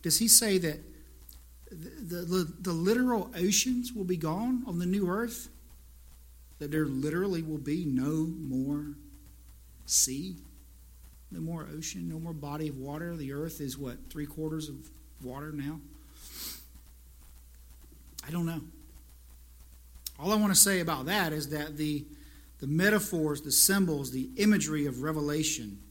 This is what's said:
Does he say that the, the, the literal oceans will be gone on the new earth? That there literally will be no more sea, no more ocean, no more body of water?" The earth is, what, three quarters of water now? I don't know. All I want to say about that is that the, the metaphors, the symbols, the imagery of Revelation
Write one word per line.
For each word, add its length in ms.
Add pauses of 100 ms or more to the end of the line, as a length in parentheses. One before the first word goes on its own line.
Does 160
he 100
say 300
that 220 (880)
the, 460
the, 460
the 120
literal 640
oceans 580
will 120
be 120
gone 480
on 140
the 60
new 240
earth? 400 (1080)
That 100
there 160
literally 560
will 160
be 280
no 540
more 460 (1000)
sea, 480 (960)
no 80
more 360
ocean, 320
no 120
more 140
body 340
of 100
water?" 380
The 180
earth 280
is, 180
what, 180 (140)
three 160
quarters 420
of 60 (480)
water 280
now? 280 (2500)
I 20
don't 160
know. 160 (1600)
All 100
I 40
want 180
to 60
say 220
about 260
that 260
is 160
that 280
the, 280 (540)
the 80
metaphors, 760
the 100
symbols, 600
the 260
imagery 480
of 160
Revelation 800 (120)